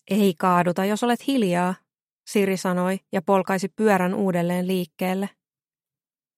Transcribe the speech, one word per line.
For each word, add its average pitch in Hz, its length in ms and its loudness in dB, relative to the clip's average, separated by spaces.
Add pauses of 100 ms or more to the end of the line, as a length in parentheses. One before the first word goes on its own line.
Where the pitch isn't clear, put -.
"Ei 196 320 2
kaaduta, 180 460 2
jos 208 180 -2
olet 240 240 -2
hiljaa", 185 480 0 (520)
Siri 190 300 0
sanoi 185 420 -2 (120)
ja 196 100 -2
polkaisi 190 480 0
pyörän 196 440 2
uudelleen 180 540 -2
liikkeelle. 185 640 -4 (1080)